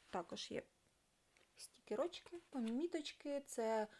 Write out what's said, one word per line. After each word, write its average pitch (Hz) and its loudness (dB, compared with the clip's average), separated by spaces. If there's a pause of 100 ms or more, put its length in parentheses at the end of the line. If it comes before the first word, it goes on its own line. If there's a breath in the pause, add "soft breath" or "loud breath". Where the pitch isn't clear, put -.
також - -2
є - 0 (920)
стікерочки, - -4 (120)
поміточки. 285 0
Це 220 4 (120 loud breath)